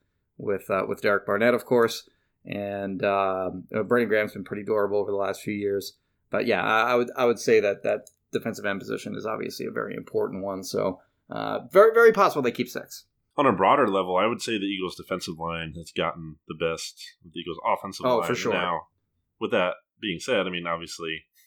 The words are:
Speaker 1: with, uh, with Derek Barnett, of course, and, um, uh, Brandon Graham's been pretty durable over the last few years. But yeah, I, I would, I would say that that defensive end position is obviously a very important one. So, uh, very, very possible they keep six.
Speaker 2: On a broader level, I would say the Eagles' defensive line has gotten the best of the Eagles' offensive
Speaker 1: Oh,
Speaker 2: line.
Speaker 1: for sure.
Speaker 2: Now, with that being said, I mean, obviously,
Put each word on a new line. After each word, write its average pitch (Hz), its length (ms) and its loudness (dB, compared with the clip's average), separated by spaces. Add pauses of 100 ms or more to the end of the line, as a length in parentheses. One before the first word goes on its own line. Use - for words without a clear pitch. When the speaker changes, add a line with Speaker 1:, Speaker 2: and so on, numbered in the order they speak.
(380)
Speaker 1:
with, 101 320 -4
uh, 95 180 0
with 101 140 -6
Derek 101 240 2
Barnett, 110 280 4
of 117 100 -2
course, 117 440 2 (380)
and, 101 580 -4
um, 92 600 0 (100)
uh, 110 80 2
Brandon 113 260 2
Graham's 107 240 2
been 98 120 -10
pretty 101 200 -8
durable 104 340 0
over 101 120 -2
the 101 60 -2
last 98 260 -2
few 104 120 -4
years. 101 400 -2 (360)
But - 160 0
yeah, 101 160 2
I, 110 300 4
I - 20 6
would, 123 220 2
I 131 80 2
would 117 140 4
say 113 220 4
that 101 220 0
that - 280 -2 (220)
defensive 104 320 -4
end 98 160 -2
position 107 360 -8
is 104 100 -8
obviously - 400 -6
a - 40 -8
very 104 240 -6
important 104 500 -4
one. 95 180 -6
So, 98 380 -4 (300)
uh, 110 300 -4 (120)
very, 208 200 8
very 226 200 8
possible 190 300 2
they 123 100 0
keep 123 160 -4
six. - 360 -12 (320)
Speaker 2:
On 143 100 4
a 123 60 6
broader 110 340 6
level, 95 300 0
I 95 100 4
would 113 160 -2
say 113 160 -2
the 98 60 -4
Eagles' 92 320 -4
defensive 87 420 -8
line 82 380 -6
has 82 160 -16
gotten 82 440 -4 (120)
the 85 60 -10
best 80 460 -4 (240)
of 85 80 -20
the 85 80 -12
Eagles' 82 240 -10
offensive 101 420 -2
Speaker 1:
Oh, 123 120 4
Speaker 2:
line. 87 80 0
Speaker 1:
for 117 80 0
sure. 120 180 -2
Speaker 2:
Now, 90 360 -2 (520)
with 110 120 -4
that 92 220 2 (260)
being 95 200 -4
said, 104 260 0
I 92 40 -4
mean, 87 160 -6
obviously, 82 580 -6 (220)